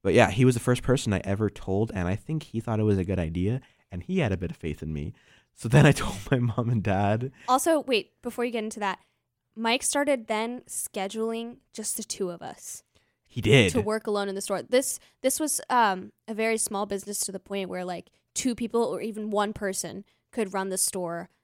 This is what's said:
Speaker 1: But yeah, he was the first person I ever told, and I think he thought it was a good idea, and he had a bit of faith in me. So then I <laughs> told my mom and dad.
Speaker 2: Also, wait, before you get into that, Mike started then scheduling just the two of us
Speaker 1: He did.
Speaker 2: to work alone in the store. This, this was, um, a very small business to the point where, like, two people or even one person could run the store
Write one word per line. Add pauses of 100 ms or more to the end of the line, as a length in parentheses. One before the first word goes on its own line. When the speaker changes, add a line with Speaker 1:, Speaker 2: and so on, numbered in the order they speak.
Speaker 1:
But
yeah,
he
was
the
first
person
I
ever
told,
and
I
think
he
thought
it
was
a
good
idea, (300)
and
he
had
a
bit
of
faith
in
me. (400)
So
then
I
<laughs>
told (140)
my
mom
and
dad. (160)
Speaker 2:
Also,
wait,
before
you
get
into
that, (580)
Mike
started
then
scheduling (140)
just
the
two
of
us (420)
Speaker 1:
He
did.
Speaker 2:
to
work
alone
in
the
store.
This, (240)
this
was, (100)
um, (140)
a
very
small
business
to
the
point
where,
like, (240)
two
people
or
even
one
person (280)
could
run
the
store (160)